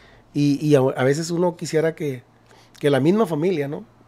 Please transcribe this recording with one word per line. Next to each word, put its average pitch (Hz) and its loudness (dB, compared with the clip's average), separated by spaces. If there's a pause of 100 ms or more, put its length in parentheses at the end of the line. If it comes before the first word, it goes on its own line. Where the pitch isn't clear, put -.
(340)
y, 143 0
y 147 4
a, 135 8
a 131 0
veces 156 0
uno 170 -2
quisiera 160 -2
que, 135 -8 (560)
que 147 0
la 139 2
misma 196 2
familia, 160 -2
¿no? 185 -12 (220)